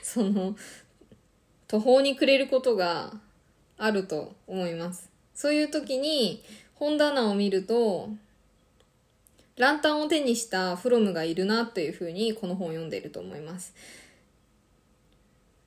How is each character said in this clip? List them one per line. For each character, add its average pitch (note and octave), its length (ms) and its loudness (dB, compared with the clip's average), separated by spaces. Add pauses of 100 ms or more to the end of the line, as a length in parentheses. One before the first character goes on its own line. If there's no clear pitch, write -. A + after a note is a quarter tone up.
そ A#3 200 -2
の、 G3 320 0 (1120)
途 G#3+ 120 0
方 C4 220 6
に C#4 140 2
暮 C4+ 160 4
れ C4+ 60 8
る C4+ 100 0
こ C4 140 2
と B3+ 140 2
が F3 440 -2 (600)
あ G#3+ 100 0
る G3 160 0
と - 300 -6 (100)
思 F#3 220 -4
い E3 80 -6
ま F3 180 -6
す。 - 160 -18 (240)
そ - 160 -2
う D4+ 60 2
い D4+ 80 4
う D4 60 -2
時 C#4+ 280 -4
に、 C4+ 460 -2 (320)
本 D4+ 240 0
棚 C#4 320 2
を - 20 2
見 G3+ 160 2
る F#3+ 140 0
と、 G#3+ 460 0 (1500)
ラ C4 140 4
ン D4+ 100 0
タ D4+ 120 4
ン D4+ 80 0
を D4+ 60 -2
手 D4+ 140 2
に A#3+ 140 2
し - 100 -4
た F#3 300 -2
フ A#3+ 160 -2
ロ A#3+ 80 6
ム G3+ 140 2
が D#3+ 100 -2
い E3 100 -2
る F#3 120 -2
な A3+ 200 2
と A3+ 140 -8
い C#3+ 100 -2
う - 40 -6
ふ - 100 -10
う E3 80 -6
に、 G#3+ 240 -2
こ G#3 100 -10
の F3+ 100 -4
本 F#3 120 -4
を - 20 -6
読 D#3+ 160 -8
ん D#3 60 -10
で G2 60 -6
い - 40 -10
る - 80 -12
と - 100 -14
思 F3+ 160 -12
い D3 60 -12
ま E3 180 -12
す。 - 140 -18 (1900)